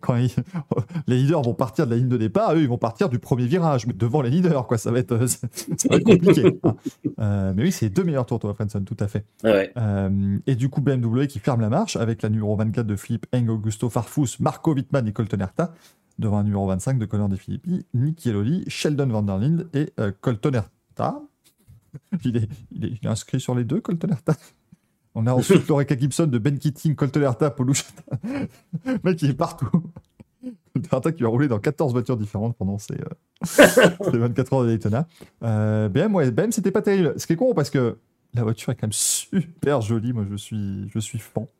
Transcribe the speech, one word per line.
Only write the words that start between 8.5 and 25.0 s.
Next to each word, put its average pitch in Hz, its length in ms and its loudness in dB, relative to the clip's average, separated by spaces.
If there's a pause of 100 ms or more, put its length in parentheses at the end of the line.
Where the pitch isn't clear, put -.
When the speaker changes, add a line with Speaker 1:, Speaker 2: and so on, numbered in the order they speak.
Speaker 1:
Frenson, 104 320 -4
tout - 160 -8
à 101 80 0
fait. 104 160 -4 (180)
Speaker 2:
Ah 110 100 4
ouais. 98 260 2
Speaker 1:
Euh, 98 680 0
et 139 80 2
du 123 140 0
coup, 139 140 -2
B 139 80 2
M 131 100 0
W 120 280 0
qui 127 100 -8
ferme 117 240 0
la 107 80 2
marche 180 260 0
avec 113 240 0
la 110 80 -2
numéro 107 280 0
vingt-quatre 110 300 0
de 101 100 -2
Philippe - 360 -6
Eng, 123 160 0
Augusto 110 400 -2
Farfus, 120 500 -2
Marco 151 360 0
Wittmann 131 340 -2
et 104 40 -4
Colton 107 260 -2
Herta, 160 340 -2 (460)
devant 104 200 0
un 101 60 0
numéro 101 220 0
vingt-cinq 95 320 -2
de 110 60 -2
Connor 104 240 -2
De 98 80 0
Filippi, - 480 -6 (100)
Nicky 131 360 -2
Eloli, 113 380 0
Sheldon 143 400 -2
van 107 140 0
der 98 160 0
Linde 165 360 0
et, 143 260 -2
euh, 101 200 -2
Colton 117 320 0
Herta. - 680 -4 (920)
<laughs> 185 120 -6
Il 120 120 0
est, 107 120 -2 (240)
il - 120 -8
est, - 40 -4
il 110 140 -8
est - 40 -4
inscrit 110 340 -4
sur 127 140 -4
les 123 100 0
deux, 139 160 -2
Colton 175 280 -4
Herta. 165 260 0 (800)